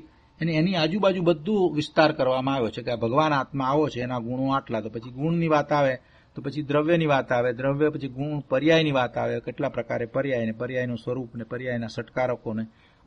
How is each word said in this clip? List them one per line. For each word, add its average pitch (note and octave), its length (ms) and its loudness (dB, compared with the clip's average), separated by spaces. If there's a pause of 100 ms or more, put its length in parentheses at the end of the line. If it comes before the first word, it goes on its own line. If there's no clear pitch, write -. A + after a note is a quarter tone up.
(400)
અને E3 120 0
એની E3 220 2
આજુબાજુ F#3 480 2
બધું F3 520 2
વિસ્તાર D3+ 380 4
કરવામાં C3 420 0
આવ્યો A#2 160 0
છે A#2+ 120 -10
કે B2 80 -6
આ A#2+ 60 0
ભગવાન C3+ 360 2
આત્મા C3+ 320 -2
આવો C#3+ 240 2
છે, A#2+ 120 -6
એના B2 180 -4
ગુણો B2+ 340 -2
આટલા, A#2+ 280 -2
તો G#2+ 80 -10
પછી A#2 220 -10
ગુણની E3 380 0
વાત D3 240 2
આવે, C3+ 260 2 (360)
તો A#2+ 80 -10
પછી C#3+ 200 -6
દ્રવ્યની D3+ 440 2
વાત C3 260 2
આવે, B2 200 2
દ્રવ્ય C#3 380 2
પછી C#3 180 -6
ગુણ C#3+ 320 -6
પર્યાયની D3+ 520 2
વાત B2+ 260 0
આવે, A#2+ 220 -2
કેટલા C3 280 -4
પ્રકારે A#2+ 380 -4
પર્યાય C3 400 -2
ને A2 60 -2
પર્યાયનું B2 460 -4
સ્વરૂપ B2 380 -6
ને A#2 80 -8
પર્યાયના B2 420 -4
સટકારકો A#2+ 680 -4
ને A2 120 -4 (400)